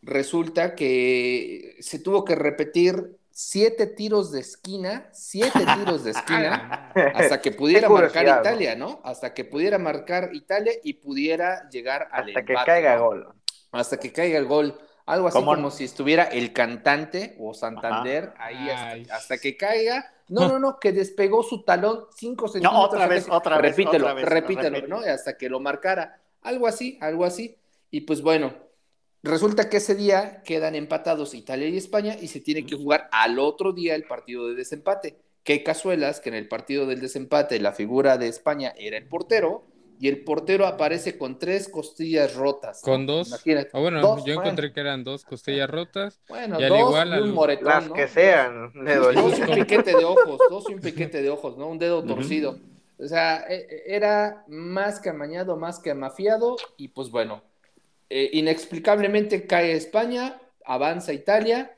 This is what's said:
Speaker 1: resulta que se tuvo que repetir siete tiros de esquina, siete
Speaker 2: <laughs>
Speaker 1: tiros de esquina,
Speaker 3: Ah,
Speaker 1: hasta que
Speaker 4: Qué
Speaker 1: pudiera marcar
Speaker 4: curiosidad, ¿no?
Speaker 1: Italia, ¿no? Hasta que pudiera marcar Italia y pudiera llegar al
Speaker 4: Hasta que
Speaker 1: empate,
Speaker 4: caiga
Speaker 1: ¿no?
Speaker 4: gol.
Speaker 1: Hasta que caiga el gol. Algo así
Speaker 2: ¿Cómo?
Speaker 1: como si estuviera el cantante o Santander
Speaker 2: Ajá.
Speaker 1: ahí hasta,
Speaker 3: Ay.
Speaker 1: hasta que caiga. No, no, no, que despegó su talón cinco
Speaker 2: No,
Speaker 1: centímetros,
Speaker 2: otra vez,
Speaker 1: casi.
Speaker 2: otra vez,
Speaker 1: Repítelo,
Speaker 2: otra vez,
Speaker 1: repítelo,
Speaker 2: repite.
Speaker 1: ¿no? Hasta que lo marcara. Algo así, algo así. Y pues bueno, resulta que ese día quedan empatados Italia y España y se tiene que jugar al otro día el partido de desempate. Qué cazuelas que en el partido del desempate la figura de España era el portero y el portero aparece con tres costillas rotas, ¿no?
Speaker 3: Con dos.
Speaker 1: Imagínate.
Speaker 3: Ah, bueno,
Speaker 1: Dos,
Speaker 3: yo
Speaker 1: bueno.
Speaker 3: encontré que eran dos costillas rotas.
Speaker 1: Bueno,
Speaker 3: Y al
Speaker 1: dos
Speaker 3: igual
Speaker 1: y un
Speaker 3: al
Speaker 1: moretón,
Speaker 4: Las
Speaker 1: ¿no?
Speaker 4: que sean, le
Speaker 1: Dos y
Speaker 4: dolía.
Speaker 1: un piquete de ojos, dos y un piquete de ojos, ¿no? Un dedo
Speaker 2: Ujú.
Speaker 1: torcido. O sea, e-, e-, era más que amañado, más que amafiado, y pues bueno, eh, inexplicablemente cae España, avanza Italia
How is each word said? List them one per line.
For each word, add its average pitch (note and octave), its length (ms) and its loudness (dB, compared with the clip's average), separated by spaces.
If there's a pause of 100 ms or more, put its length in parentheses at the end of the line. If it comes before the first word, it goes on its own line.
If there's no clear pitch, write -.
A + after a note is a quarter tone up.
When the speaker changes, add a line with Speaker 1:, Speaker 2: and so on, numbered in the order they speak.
Speaker 1:
resulta E3 720 -2
que B2+ 1040 0
se - 200 -12
tuvo G3 240 2
que F3 100 0
repetir D#3 800 0 (140)
siete A3 560 0
tiros G#3 460 -2
de C3+ 80 -6
esquina, F#3+ 720 -10
siete - 540 -2
Speaker 2:
<laughs> - 20 0
Speaker 1:
tiros F3+ 360 0
de A2 60 -4
esquina, B2+ 580 -2 (260)
Speaker 3:
Ah, D3+ 180 4
Speaker 1:
hasta C#3 280 4
que C3 120 -2 (180)
Speaker 4:
Qué G3+ 120 8
Speaker 1:
pudiera A3 60 4
marcar E3+ 400 6
Speaker 4:
curiosidad, B2+ 180 6
¿no? A3+ 120 0
Speaker 1:
Italia, C3+ 160 -2
¿no? D#3+ 300 -10
Hasta B2+ 300 -10
que B2+ 100 -8
pudiera F#3 340 0
marcar F3 560 -4
Italia G#3 380 -2 (100)
y - 120 -6
pudiera D#3+ 760 -2
llegar B2+ 420 -6
al C3 160 -4
Speaker 4:
Hasta A2 160 -4
que B2+ 100 0
Speaker 1:
empate, B2 80 2
Speaker 4:
caiga D#3 340 6
Speaker 1:
¿no? - 20 2
Speaker 4:
gol. A2+ 360 0 (380)
Speaker 1:
Hasta A#2+ 260 -4
que B2 140 -10
caiga E3 260 0
el C3+ 80 0
gol. D3 320 0 (280)
Algo F3+ 220 0
así C3 160 2
Speaker 2:
¿Cómo? C#3+ 40 0
Speaker 1:
como D3 220 2
si C#3 140 -8
estuviera D3+ 400 4
el A#2+ 280 -2
cantante D3 880 -2
o A2 140 -10
Santander A#2 800 -4
Speaker 2:
Ajá. - 60 -20
Speaker 1:
ahí B2 320 -10
hasta, A#2 260 -8
Speaker 3:
Ay. A#2 140 -16
Speaker 1:
hasta A2+ 300 -8
que C#3 160 -6
caiga. A3+ 560 -2 (160)
No, G#3 180 2
no, C4 120 2
no, C4+ 200 -2
que G3+ 140 2
despegó G3 500 0
su A3+ 220 -8
talón G#3 500 0
cinco A#3 340 -8 (100)
Speaker 2:
No, F3 120 4
Speaker 1:
centímetros, A3 120 6
Speaker 2:
otra G3 240 4
vez, F3+ 200 2
Speaker 1:
casi. - 40 -6
Speaker 2:
otra E3+ 280 2
vez, D3+ 220 2
Speaker 1:
Repítelo, G3+ 40 4
Speaker 2:
otra D3 300 2
vez, C3+ 140 -2
Speaker 1:
repítelo, D#3+ 520 0
Speaker 2:
repite. C#3 60 -10
Speaker 1:
¿no? F#3+ 140 -6
Hasta C#3+ 360 -4
que B2+ 120 -8
lo C3 120 -4
marcara. D#3 600 -4 (220)
Algo B3 240 -2
así, B3 340 -4
algo D#3+ 240 -2
así. A3 320 -6 (340)
Y D3+ 120 -6
pues D3+ 200 -4
bueno, D3+ 320 2 (680)
resulta G#3 460 2
que G3+ 100 2
ese G3+ 160 0
día G3+ 500 0
quedan D#3+ 300 -2
empatados D3+ 600 -4
Italia C3 340 -6
y F3 80 -4
España G#3 440 -4
y E3 80 -12
se - 120 -12
tiene D3+ 260 -4
que D3 100 -8
jugar D3 360 0
al A#2 260 4
otro D3+ 340 0
día E3+ 220 -2
el D#3 100 -4
partido A#2+ 440 -10
de A#2+ 60 -6
desempate. D3 640 -6 (260)
Qué - 200 2
cazuelas D#3 560 -2
que - 80 -8
en A2+ 80 -8
el G#2+ 120 -8
partido C3+ 380 -4
del B2+ 140 -4
desempate C3 600 -2
la G2+ 120 0
figura B2+ 460 2
de A#2+ 100 -2
España C#3 480 -4
era G#2+ 200 -10
el A2 120 -10
portero F3 580 -2 (320)
y C3+ 100 0
el C#3 160 -2
portero D#3+ 420 2
aparece E3+ 520 -2
con C3 200 -10
tres G3 300 -4
costillas D#3 640 -2
rotas, C3+ 500 -4
¿no? C3+ 60 0
Speaker 3:
Con C3 160 2
dos. E3 420 -4
Speaker 1:
Imagínate. C#3+ 240 0
Speaker 3:
Ah, C3 80 -4
bueno, D#3+ 200 0
Speaker 1:
Dos, G3+ 220 4
Speaker 3:
yo C3+ 120 -2
Speaker 1:
bueno. - 0 -
Speaker 3:
encontré E3+ 380 -4
que D3 80 -8
eran C#3 240 -6
dos C3+ 200 -10
costillas C3+ 460 -4
rotas. F3 580 -8
Speaker 1:
Bueno, G#3+ 320 -6
Speaker 3:
Y - 40 2
al E3+ 120 6
Speaker 1:
dos - 0 -
Speaker 3:
igual F3 360 4
Speaker 1:
y G3+ 60 2
un G#3 120 0
Speaker 3:
al - 40 -2
Speaker 1:
moretón, D3+ 540 4
Speaker 4:
Las - 0 -
Speaker 1:
¿no? D#3 60 -10
Speaker 4:
que C#3+ 140 0
sean, B2+ 680 4
le C#3 220 0 (160)
Speaker 1:
Dos - 260 4
y - 20 -2
Speaker 4:
dolía. - 20 -
Speaker 1:
un - 100 0
piquete - 440 4
de - 80 6
ojos, F3 440 6
dos G3 200 -2
y G#3 60 -8
un F#3+ 80 -12
piquete D3+ 400 -6
de C#3 80 0
ojos, C#3+ 280 -8
¿no? D3 100 -10
Un E3 100 -10
dedo E3+ 260 0
Speaker 2:
Ujú. - 20 -8
Speaker 1:
torcido. C#3+ 520 -4 (400)
O - 80 -12
sea, E3 420 0
e-, F#3 200 -6
e-, E3 280 -10
era G#3 520 2
más F#3 520 -6
que F#3+ 100 -4
amañado, E3 460 -6
más E3 240 -8
que E3 100 -6
amafiado, G#3 680 -2 (220)
y C#3 100 -16
pues C3 220 -12
bueno, A2+ 320 -4 (680)
eh, C3+ 240 0
inexplicablemente G3+ 1120 0
cae F3 280 2
España, A#3+ 640 -4 (240)
avanza D3+ 480 -2
Italia A3 640 0